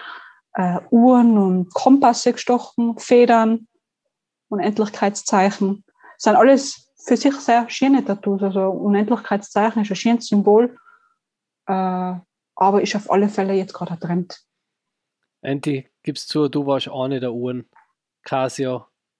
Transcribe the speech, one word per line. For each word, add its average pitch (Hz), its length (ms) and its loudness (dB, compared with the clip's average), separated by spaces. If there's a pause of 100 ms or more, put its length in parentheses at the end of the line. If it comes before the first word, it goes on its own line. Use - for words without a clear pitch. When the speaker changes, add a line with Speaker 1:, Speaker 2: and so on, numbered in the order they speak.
(520)
Speaker 1:
äh, 180 280 -4 (100)
Uhren 240 480 6
und 185 340 0
Kompasse 254 600 2
gestochen, 233 640 -4
Federn, 226 680 4 (840)
Unendlichkeitszeichen. 202 1300 -2 (340)
Das - 80 -16
sind 214 120 4
alles - 640 2
für - 180 0
sich 277 200 0
sehr 233 340 0
schöne 269 340 0
Tattoos. 202 380 -4
Also 190 260 -2
Unendlichkeitszeichen 208 1120 -2
ist 208 80 -6
ein 185 60 -4
schönes 233 300 -2
Symbol, 208 500 2 (880)
äh, 185 480 -4 (400)
aber 196 280 2
ist 202 140 -4
auf 208 140 -8
alle 202 180 2
Fälle 196 260 -2
jetzt 190 200 -4
gerade 175 180 -10
ein 170 80 -12
Trend. 175 400 -6 (1040)
Speaker 2:
Andy, 139 460 -6 (140)
gib's - 240 -10
zu, 151 220 -2
du 143 180 -4
warst 135 220 -2
eine 131 320 -6
der 123 120 -6
Uhren. 123 360 -8 (560)
Casio. 131 600 -4 (340)